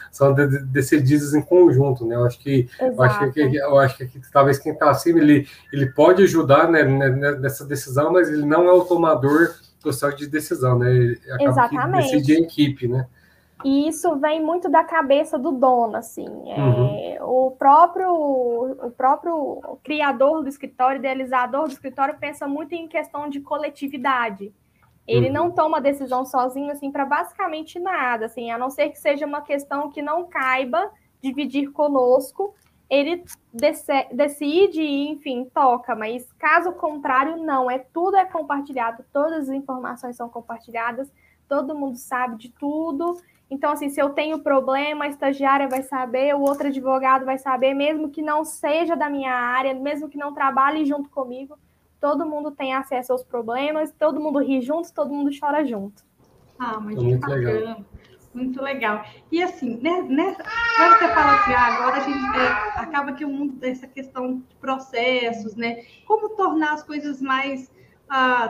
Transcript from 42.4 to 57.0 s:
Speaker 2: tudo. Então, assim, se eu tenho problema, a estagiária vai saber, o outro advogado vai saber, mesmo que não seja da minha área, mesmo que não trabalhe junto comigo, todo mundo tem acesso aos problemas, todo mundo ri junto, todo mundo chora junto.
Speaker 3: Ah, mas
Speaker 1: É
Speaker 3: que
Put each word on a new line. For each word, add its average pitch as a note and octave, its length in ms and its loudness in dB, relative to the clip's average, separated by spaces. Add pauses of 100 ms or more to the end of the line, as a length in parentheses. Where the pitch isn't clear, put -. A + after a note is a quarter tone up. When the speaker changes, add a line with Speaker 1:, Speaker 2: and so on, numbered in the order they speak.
Speaker 2:
tudo. D#4+ 680 -6 (320)
Então, C#4 240 -4
assim, D4 160 -6
se C#4+ 100 -6
eu C#4 120 2
tenho D4+ 280 -4
problema, C#4+ 680 0
a - 40 -4
estagiária C#4 580 0
vai C4 160 -4
saber, C4 520 -2
o C#4+ 60 0
outro C#4+ 260 0
advogado C4 580 0
vai C4 120 -2
saber, C4 360 0
mesmo D4 360 -2
que D#4 120 -10
não D4+ 240 -2
seja D#4+ 500 -2
da D4 140 -2
minha C4+ 240 -4
área, B3+ 400 -2
mesmo C#4+ 360 -6
que C#4 80 -14
não C#4+ 160 -8
trabalhe C#4+ 520 0
junto C#4+ 240 -4
comigo, C4+ 480 -10 (440)
todo D4 240 0
mundo D4+ 260 -6
tem C4+ 220 -6
acesso C4 400 -4
aos B3+ 100 -4
problemas, C#4 720 -4
todo D#4 220 0
mundo D4+ 200 -2
ri C4 220 0
junto, D4+ 320 -4
todo C#4+ 200 -6
mundo C#4+ 160 -2 (100)
chora D4 260 -2
junto. G#3 380 -10 (560)
Speaker 3:
Ah, A3 200 -8
mas G#3 160 -10
Speaker 1:
É C3+ 40 -6
Speaker 3:
que B2 60 -2